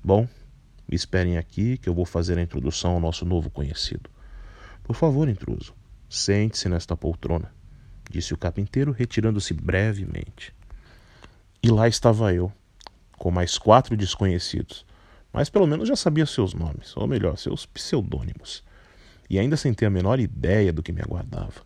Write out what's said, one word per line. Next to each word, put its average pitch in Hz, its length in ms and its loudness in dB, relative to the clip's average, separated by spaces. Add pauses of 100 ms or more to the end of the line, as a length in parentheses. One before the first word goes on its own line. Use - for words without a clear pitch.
Bom, 104 240 4 (600)
me - 60 -4
esperem 87 420 0
aqui 113 400 -2
que - 100 -6
eu 90 60 0
vou 87 120 0
fazer 87 320 -2
a 87 40 0
introdução 80 520 -2
ao 87 60 0
nosso 82 260 -2
novo 87 240 0
conhecido. - 600 -8 (760)
Por 120 120 -4
favor, 147 340 2
intruso, - 440 -6 (360)
sente-se 104 580 0
nesta 85 300 -2
poltrona", 82 560 -4 (560)
disse 85 240 -6
o 80 40 -6
carpinteiro, 104 540 -2
retirando-se 110 600 -2
brevemente. 95 1000 -4 (1080)
E - 80 6
lá 110 180 6
estava 110 460 4
eu, 90 180 0 (680)
com - 140 0
mais 90 260 0
quatro 117 380 8
desconhecidos, - 920 -2 (480)
mas - 160 0
pelo 196 180 6
menos 160 220 0
já 285 80 2
sabia 156 280 2
seus 92 280 0
nomes, 82 420 -8
ou 104 100 -2
melhor, 98 320 0
seus - 280 -6
pseudônimos, - 1000 -6 (680)
e 92 80 2
ainda 139 200 2
sem 131 160 0
ter 110 120 0
a 104 40 4
menor 98 280 2
ideia 98 540 2
do 80 100 -2
que 85 120 -6
me 80 80 -6
aguardava. - 640 -8